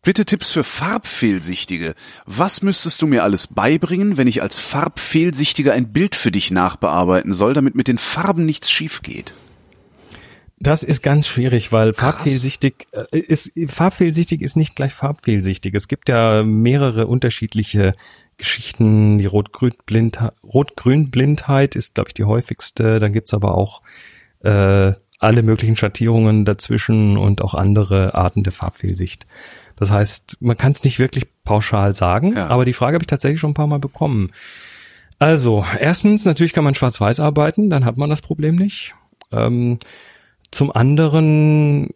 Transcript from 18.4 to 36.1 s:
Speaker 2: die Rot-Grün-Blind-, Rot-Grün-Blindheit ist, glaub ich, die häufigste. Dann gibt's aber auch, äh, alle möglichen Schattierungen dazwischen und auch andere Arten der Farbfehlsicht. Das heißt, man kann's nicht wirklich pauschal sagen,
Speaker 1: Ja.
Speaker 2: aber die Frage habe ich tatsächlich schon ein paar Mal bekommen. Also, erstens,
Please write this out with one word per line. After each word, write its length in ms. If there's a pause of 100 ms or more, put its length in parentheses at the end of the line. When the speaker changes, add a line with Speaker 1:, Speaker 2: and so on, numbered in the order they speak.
Speaker 2:
die 80
Rot-Grün-Blind-, 920 (240)
Rot-Grün-Blindheit 1300
ist, 180
glaub 140
ich, 60
die 100
häufigste. 760
Dann 140
gibt's 220
aber 220
auch, 260 (580)
äh, 520 (280)
alle 240
möglichen 320
Schattierungen 680
dazwischen 720
und 240
auch 120
andere 600
Arten 280
der 100
Farbfehlsicht. 720 (500)
Das 160
heißt, 480
man 160
kann's 260
nicht 160
wirklich 280 (180)
pauschal 500
sagen, 420
Speaker 1:
Ja. 120
Speaker 2:
aber 160
die 80
Frage 220
habe 100
ich 40
tatsächlich 320
schon 120
ein 20
paar 140
Mal 120
bekommen. 500 (920)
Also, 440 (140)
erstens, 460